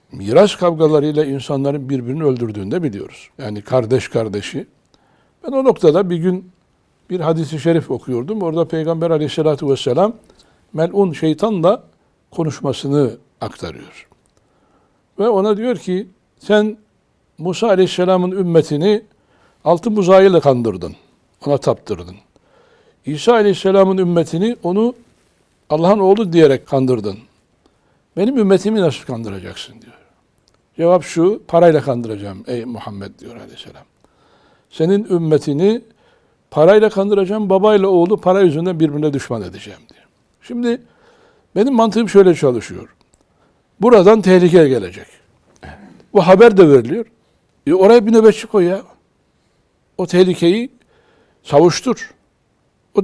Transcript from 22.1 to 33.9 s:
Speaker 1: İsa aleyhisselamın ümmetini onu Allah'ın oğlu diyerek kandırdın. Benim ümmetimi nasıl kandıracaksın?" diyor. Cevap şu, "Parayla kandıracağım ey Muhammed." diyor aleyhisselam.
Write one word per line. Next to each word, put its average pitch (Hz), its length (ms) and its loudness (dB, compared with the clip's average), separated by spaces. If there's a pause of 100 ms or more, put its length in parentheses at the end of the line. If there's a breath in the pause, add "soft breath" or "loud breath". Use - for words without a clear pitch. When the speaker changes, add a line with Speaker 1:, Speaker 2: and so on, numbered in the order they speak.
Speaker 1:
İsa 151 280 0
aleyhisselamın 190 640 0
ümmetini 175 680 -2
onu 214 300 -2 (760)
Allah'ın 175 300 2
oğlu 190 340 0
diyerek 139 340 4
kandırdın. 123 500 -2 (1000)
Benim 247 200 -2
ümmetimi 202 440 0
nasıl 151 240 -4
kandıracaksın?" 101 760 -14
diyor. - 120 -20 (840)
Cevap 170 260 2
şu, 175 440 -2
"Parayla 170 340 4
kandıracağım 110 680 -8
ey 120 180 -8
Muhammed." 101 540 -16
diyor - 160 -20
aleyhisselam. - 480 -20 (840)